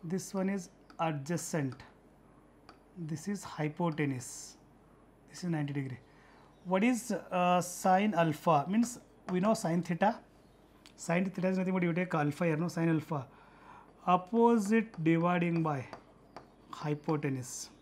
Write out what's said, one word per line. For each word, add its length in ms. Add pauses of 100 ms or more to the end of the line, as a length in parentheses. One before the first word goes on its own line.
This 300
one 160
is 200 (300)
adjacent, 760 (1200)
this 300
is 160
hypotenuse, 1120 (760)
this 140
is 60
ninety 240
degree. 240 (680)
What 200
is, 280
uh, 500
sine 540
alpha? 520
Means 320 (300)
we 100
know 140
sine 300
theta. 320 (800)
Sine 300
theta 240
is 100
nothing 140
but 100
you 100
take 220
alpha 300
here, 120
no, 120
sine 200
alpha. 380 (800)
Opposite 960
dividing 580
by 240 (880)
hypotenuse. 1000 (120)